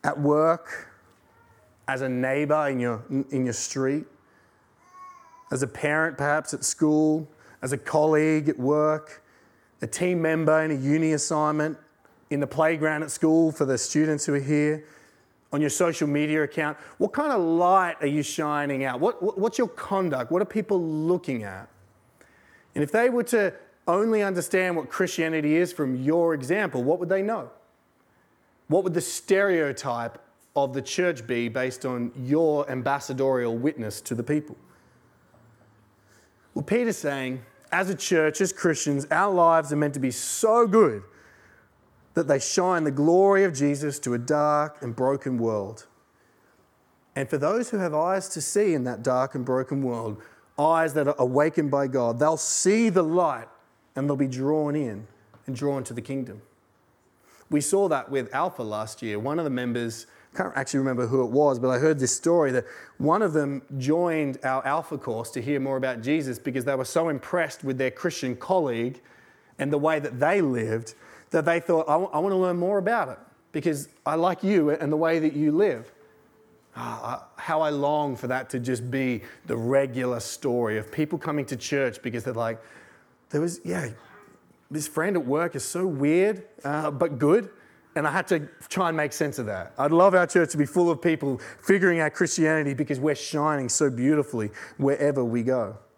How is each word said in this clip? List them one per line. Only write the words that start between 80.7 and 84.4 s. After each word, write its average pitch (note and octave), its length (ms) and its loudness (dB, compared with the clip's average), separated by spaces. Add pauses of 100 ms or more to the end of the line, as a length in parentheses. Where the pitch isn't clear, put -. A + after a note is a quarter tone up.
of G#2+ 120 -8
people D3+ 280 -2
coming D3 280 -4
to C3+ 100 -8
church C3 460 -2
because A#2+ 220 -6
they're A#2+ 100 -6
like, A2+ 260 -4 (720)
"There D3 100 0
was, E3+ 240 -4
yeah, E3+ 240 -4 (800)